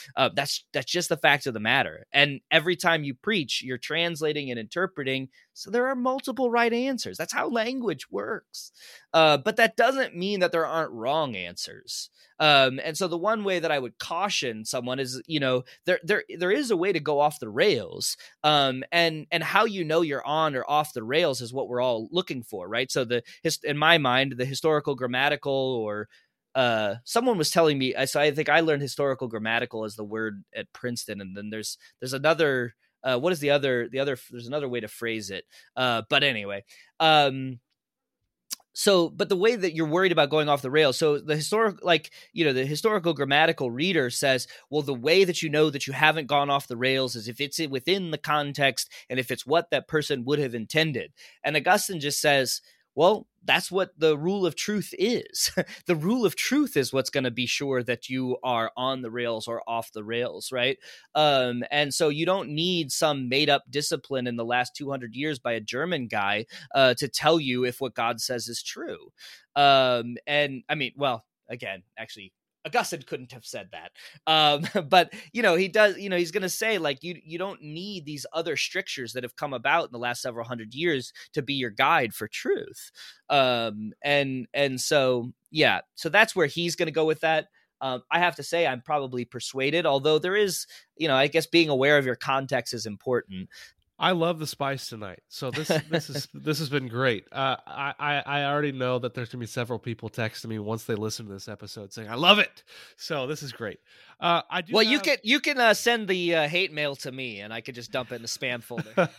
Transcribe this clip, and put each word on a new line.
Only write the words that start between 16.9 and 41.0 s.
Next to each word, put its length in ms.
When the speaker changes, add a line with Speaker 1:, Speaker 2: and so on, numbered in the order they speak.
Speaker 1:
to 60
go 200
off 200
the 100
rails. 680
Um, 480
and, 400
and 120
how 220
you 180
know 180
you're 240
on 300
or 120
off 260
the 100
rails 380
is 120
what 140
we're 140
all 300
looking 320
for, 240
right? 220
So 140
the 200
his-, 200
in 140
my 200
mind, 400
the 80
historical 500
grammatical 580
or, 540
uh, 480
someone 340
was 140
telling 260
me, 180
I, 100
so 140
I 120
think 180
I 120
learned 200
historical 460
grammatical 560
as 120
the 80
word 400
at 180
Princeton. 480
And 140
then 140
there's, 280
there's 140
another, 600
uh, 140
what 160
is 60
the 120
other, 380
the 100
other, 180
there's 160
another 200
way 120
to 80
phrase 420
it. 160
Uh, 340
but 140
anyway, 400
um, 600
so, 360
but 200
the 60
way 200
that 180
you're 140
worried 240
about 180
going 180
off 140
the 100
rails, 260
so 200